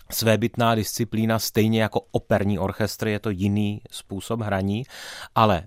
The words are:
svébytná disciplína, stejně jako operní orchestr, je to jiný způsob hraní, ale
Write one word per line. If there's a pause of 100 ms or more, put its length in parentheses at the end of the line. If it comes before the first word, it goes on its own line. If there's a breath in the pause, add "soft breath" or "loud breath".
(120)
svébytná
disciplína,
stejně
jako (100)
operní
orchestr,
je
to
jiný (100)
způsob
hraní, (520 loud breath)
ale